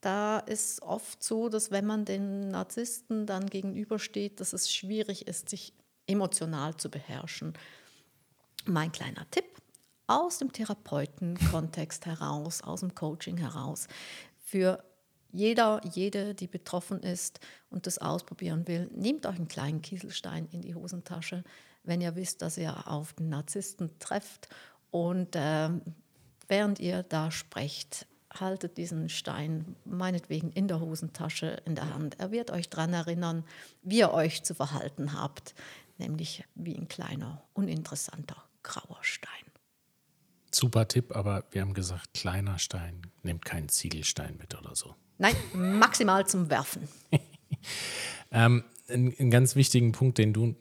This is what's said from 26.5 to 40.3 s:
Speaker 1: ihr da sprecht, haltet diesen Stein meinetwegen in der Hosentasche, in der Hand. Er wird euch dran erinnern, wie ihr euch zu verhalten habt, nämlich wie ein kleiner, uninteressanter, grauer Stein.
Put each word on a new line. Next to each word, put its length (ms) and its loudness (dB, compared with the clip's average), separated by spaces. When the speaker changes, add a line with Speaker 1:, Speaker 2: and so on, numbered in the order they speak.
Speaker 1:
ihr 220 0
da 280 0
sprecht, 760 -8
haltet 460 -6
diesen 320 -4
Stein 720 -4
meinetwegen 680 -2
in 160 0
der 120 0
Hosentasche, 840 -4
in 80 0
der 180 -4
Hand. 260 -6
Er 120 -4
wird 200 -2
euch 200 -4
dran 240 0
erinnern, 500 -2
wie 160 2
ihr 160 8
euch 300 4
zu 100 -4
verhalten 580 -4
habt, 420 -6
nämlich 460 -6
wie 200 -6
ein 140 -8
kleiner, 540 -8
uninteressanter, 840 -4
grauer 400 -10
Stein. 280 -4